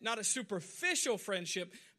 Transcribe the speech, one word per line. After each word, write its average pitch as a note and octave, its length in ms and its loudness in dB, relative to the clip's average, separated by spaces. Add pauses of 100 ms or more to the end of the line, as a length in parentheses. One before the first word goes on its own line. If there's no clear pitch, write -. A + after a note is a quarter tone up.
not A3 180 0
a G#3 40 -6
superficial B3 960 2
friendship, F3+ 560 -2 (260)